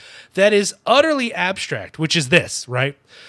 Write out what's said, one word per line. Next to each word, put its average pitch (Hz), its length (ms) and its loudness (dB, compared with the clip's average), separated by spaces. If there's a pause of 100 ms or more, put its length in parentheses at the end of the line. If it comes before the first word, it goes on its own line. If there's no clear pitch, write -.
(340)
that 202 200 4
is 202 200 0 (120)
utterly 269 480 2
abstract, 180 680 -6
which 160 160 -2
is 143 140 -2
this, - 380 0
right? 127 280 -4 (340)